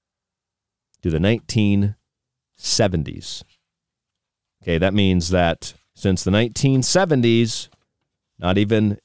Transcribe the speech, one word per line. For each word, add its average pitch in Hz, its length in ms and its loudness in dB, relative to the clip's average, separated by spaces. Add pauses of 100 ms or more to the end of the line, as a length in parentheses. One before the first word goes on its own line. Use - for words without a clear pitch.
(1040)
To 92 60 -2
the 78 100 0
nineteen 104 760 0 (640)
seventies. - 840 -4 (1200)
Okay, 85 140 -2
that 95 160 2
means 92 360 2
that 87 460 0 (180)
since 95 300 -2
the 92 80 -2
nineteen 123 500 0
seventies, 117 880 0 (720)
not 92 180 -2
even 104 480 0